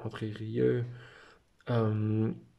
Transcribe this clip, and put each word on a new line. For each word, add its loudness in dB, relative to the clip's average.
Audrey -6
Rieu, 0
ähm, 2